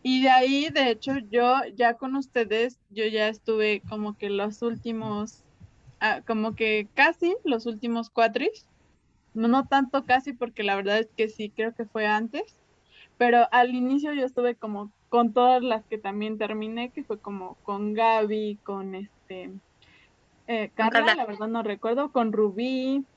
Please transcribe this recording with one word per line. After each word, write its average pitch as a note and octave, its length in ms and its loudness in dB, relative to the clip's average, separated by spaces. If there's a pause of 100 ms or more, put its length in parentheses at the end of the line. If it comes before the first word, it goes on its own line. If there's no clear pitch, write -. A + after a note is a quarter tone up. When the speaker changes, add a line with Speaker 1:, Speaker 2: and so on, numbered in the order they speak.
Speaker 1:
Y C4 200 2
de C4 80 6
ahí, C4 400 4
de C4+ 220 2
hecho, B3 220 -4 (180)
yo A#3+ 240 4 (200)
ya A#3 200 2
con C4 200 -8
ustedes, A#3+ 640 -2 (120)
yo G#3+ 140 -4
ya A3 220 0
estuve G#3+ 640 -2
como G#3 280 -6
que G3+ 120 -6
los G3+ 320 -4
últimos, A3 840 -6 (560)
ah, G#3 280 -2
como A3 280 -2
que G#3+ 380 -2
casi E4 500 2
los B3 220 -2
últimos A#3 460 -6
cuatris. A#3+ 540 0 (680)
No, A3+ 140 0
no C4 200 2
tanto C4+ 380 0
casi, C4 280 0
porque A#3+ 300 -8
la G3 120 0
verdad G3+ 240 0
es A3 180 -4
que A3 120 0
sí, G#3+ 260 -10
creo A3+ 200 -4
que A3+ 100 -8
fue G#3+ 220 -4
antes. A3+ 480 -2 (640)
Pero A#3+ 340 6
al B3 240 4
inicio C#4 380 0
yo C4+ 120 0
estuve B3 300 0
como G#3 360 -10 (180)
con A#3 240 4
todas B3 300 6
las A3+ 220 -2
que A3 120 -8
también G#3+ 400 -6
terminé, A3 540 -6
que C#4+ 120 -12
fue G#3 160 -8
como F#3+ 440 -12
con G#3 320 -4
Gaby, G#3+ 680 0
con G3 320 -10
este, F#3 540 -16 (1000)
eh, G#3+ 300 -4
Speaker 2:
Con A3+ 120 2
Speaker 1:
Carla, A#3 100 4
Speaker 2:
Carla. A3 160 4
Speaker 1:
la C4 100 -4
verdad G#3 220 -8
no A3+ 160 -4
recuerdo, A3+ 480 -2
con A3+ 200 0
Rubí B3+ 720 0 (140)